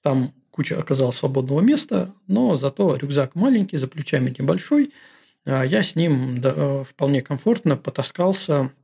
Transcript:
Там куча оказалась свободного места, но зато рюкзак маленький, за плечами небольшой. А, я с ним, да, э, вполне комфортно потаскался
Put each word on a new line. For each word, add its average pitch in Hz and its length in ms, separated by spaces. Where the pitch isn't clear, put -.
Там 127 300
куча 160 280
оказалась 131 380
свободного 135 440
места, 202 520
но 208 280
зато 143 420
рюкзак 139 380
маленький, 202 420
за 131 100
плечами 135 500
небольшой. 190 540
А, 135 200
я 180 180
с - 120
ним, 131 460
да, 131 140
э, 139 340
вполне 139 340
комфортно 156 540
потаскался 147 960